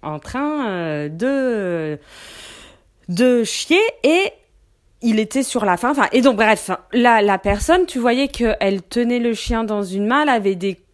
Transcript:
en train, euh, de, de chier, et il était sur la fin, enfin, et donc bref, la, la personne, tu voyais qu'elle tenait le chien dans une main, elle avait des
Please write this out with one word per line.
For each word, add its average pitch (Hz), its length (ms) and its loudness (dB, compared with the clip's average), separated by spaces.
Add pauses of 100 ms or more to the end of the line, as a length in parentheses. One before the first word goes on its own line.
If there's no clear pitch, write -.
en 151 180 -8
train, 285 480 -6
euh, 160 420 -4
de, 185 880 -4 (1080)
de 233 340 2
chier, - 380 0 (220)
et 339 280 4 (720)
il 220 180 2
était 220 240 -2
sur 220 220 -2
la 180 120 2
fin, 247 140 0
enfin, 285 200 2
et 254 100 4
donc 240 160 4
bref, 214 340 2 (200)
la, 240 300 4
la 202 160 2
personne, 208 480 2
tu - 140 -6
voyais 247 280 0
qu'elle 202 540 -2
tenait 240 380 -2
le 233 140 0
chien 226 300 -2
dans 208 200 -4
une 196 240 -4
main, 277 160 2
elle 302 60 0
avait 202 260 0
des 185 240 -6 (140)